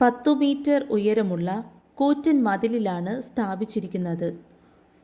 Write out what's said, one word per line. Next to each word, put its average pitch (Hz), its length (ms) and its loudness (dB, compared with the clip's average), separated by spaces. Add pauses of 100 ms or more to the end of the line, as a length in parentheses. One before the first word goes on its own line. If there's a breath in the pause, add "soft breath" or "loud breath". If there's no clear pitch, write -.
പത്തു 247 340 2
മീറ്റർ 285 440 2 (120)
ഉയരമുള്ള 202 600 0 (440)
കൂറ്റൻ 285 480 2
മതിലിലാണ് 196 720 0 (100)
സ്ഥാപിച്ചിരിക്കുന്നത്. 185 1080 -4 (760 soft breath)